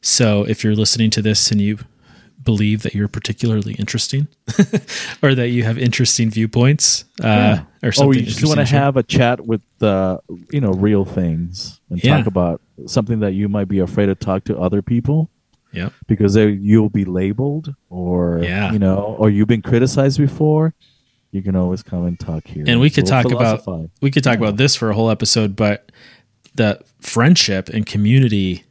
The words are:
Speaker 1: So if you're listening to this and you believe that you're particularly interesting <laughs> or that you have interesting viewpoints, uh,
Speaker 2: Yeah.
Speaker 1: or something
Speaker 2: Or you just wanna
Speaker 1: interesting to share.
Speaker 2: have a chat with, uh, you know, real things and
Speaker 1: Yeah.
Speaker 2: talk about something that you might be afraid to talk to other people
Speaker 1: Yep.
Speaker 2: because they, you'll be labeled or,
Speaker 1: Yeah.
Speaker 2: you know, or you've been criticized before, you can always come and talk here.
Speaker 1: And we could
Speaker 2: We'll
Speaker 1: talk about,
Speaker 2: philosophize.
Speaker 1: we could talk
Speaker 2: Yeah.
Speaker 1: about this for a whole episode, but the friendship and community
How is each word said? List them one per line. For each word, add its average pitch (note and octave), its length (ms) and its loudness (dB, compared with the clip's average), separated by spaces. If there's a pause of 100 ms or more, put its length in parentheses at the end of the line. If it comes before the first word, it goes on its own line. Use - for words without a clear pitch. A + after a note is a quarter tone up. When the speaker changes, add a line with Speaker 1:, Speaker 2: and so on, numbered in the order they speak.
Speaker 1:
So G#2 440 2
if - 200 -4
you're G#2+ 120 2
listening A2 340 0
to A2 120 -4
this G#2 280 0
and G#2 100 0
you G#2 180 -2 (640)
believe G#2+ 420 0
that - 100 -6
you're G2+ 140 -2
particularly G#2+ 680 -4
interesting B2+ 540 -4 (180)
<laughs> - 760 -2
or C3+ 120 4
that B2 140 0
you A#2+ 160 0
have A2+ 140 -2
interesting A#2 520 0
viewpoints, A#2+ 760 2 (160)
uh, - 60 -2
Speaker 2:
Yeah. G#2 360 4 (260)
Speaker 1:
or A2 40 0
something C#3 180 4
Speaker 2:
Or C3+ 40 4
you B2 80 2
just G#2 220 -4
wanna D3+ 180 2
Speaker 1:
interesting - 20 2
to - 60 0
share. C#3 100 4
Speaker 2:
have C#3 160 0
a B2 60 2
chat A#2+ 440 0
with, A2+ 160 -2 (200)
uh, F#2+ 360 0 (340)
you D3 80 0
know, A2 120 2
real G2 320 2
things F2 760 -6 (100)
and F2 120 -6
Speaker 1:
Yeah. C#3+ 160 4
Speaker 2:
talk A2 80 0
about F2+ 340 -2 (260)
something A2 340 -2
that G2+ 140 -2
you G2+ 140 -2
might G2+ 200 -2
be G2 120 0
afraid G2 260 0
to F#2+ 80 0
talk F#2+ 300 -4
to - 140 -4
other F#2 240 0
people C#3 460 -2 (440)
Speaker 1:
Yep. F#2 200 -8 (140)
Speaker 2:
because G2+ 280 2
they, G#2+ 160 6
you'll G#2 400 4
be G2+ 140 0
labeled B2 680 -4 (160)
or, F2+ 540 0
Speaker 1:
Yeah. F#2 280 -2
Speaker 2:
you A2 60 0
know, G2 400 0
or A2 100 4
you've G#2 200 2
been A2+ 140 0
criticized C3+ 560 2
before, D3+ 540 0 (600)
you G2 100 -6
can F#2+ 140 -2
always F2+ 260 -2
come F2 220 -6
and F2 140 -4
talk D#2+ 280 -8
here. D2+ 220 -10
Speaker 1:
And A#2+ 120 2
we D3 100 4
could - 140 0
Speaker 2:
We'll B2+ 180 2
Speaker 1:
talk B2 100 0
about, A2+ 320 0
Speaker 2:
philosophize. E2 240 -8 (120)
Speaker 1:
we C#3 120 0
could C#3+ 100 0
talk B2 160 2
Speaker 2:
Yeah. A2 80 0
Speaker 1:
about G#2 100 -2
this C3 200 2
for A2+ 140 -2
a G2+ 40 0
whole A2+ 160 0
episode, G#2+ 460 0
but G#2 340 -2 (640)
the G#2+ 260 0 (200)
friendship A#2 680 2
and G#2+ 160 -4
community G#2 880 0